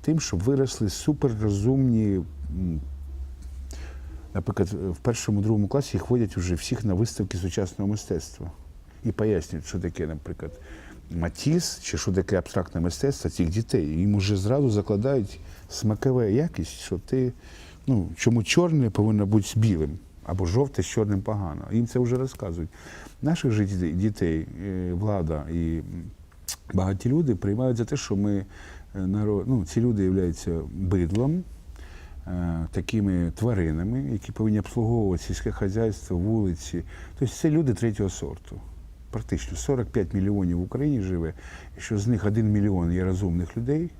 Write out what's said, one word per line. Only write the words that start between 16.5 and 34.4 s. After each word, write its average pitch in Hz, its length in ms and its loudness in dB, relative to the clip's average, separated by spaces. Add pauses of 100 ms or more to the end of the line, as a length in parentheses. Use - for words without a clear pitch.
що - 260 -6
ти, 127 360 0 (540)
ну, 98 280 2
чому 117 280 4
чорне 160 460 4
повинно 104 360 4
бути 104 220 4
з - 80 -6
білим, 80 420 4 (260)
або 92 220 -2
жовте 117 380 2
з - 20 0
чорним 104 360 2
погано. 98 400 -4 (100)
Їм 113 160 2
це 123 120 0
вже 123 160 2
розказують. 98 540 -4 (520)
Наших 143 300 2
же 107 140 4
дітей, 90 280 0
дітей, 90 540 2 (180)
е, 92 280 -2
влада 87 560 0
і, 82 280 0
м, 80 60 -4 (920)
багаті 95 360 0
люди 139 260 4
приймають 113 420 0
за 117 80 0
те, 143 120 -4
що - 180 -2
ми, 101 300 2 (500)
е, 95 40 -4
наро-, 101 480 0
ну, 120 180 2
ці 113 160 0
люди 113 220 4
являються 90 580 2 (120)
бидлом, 98 680 2 (840)
е, 85 440 -2
такими 92 640 0
тваринами, 101 760 0
які 107 200 -6
повинні 107 280 2